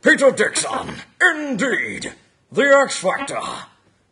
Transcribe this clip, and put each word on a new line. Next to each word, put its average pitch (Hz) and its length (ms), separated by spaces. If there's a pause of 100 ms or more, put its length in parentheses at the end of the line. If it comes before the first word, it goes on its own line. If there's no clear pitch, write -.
Peter 277 300
Dixon, - 720 (180)
indeed. 269 920 (380)
The 151 100 (220)
X - 140
Factor. - 440 (680)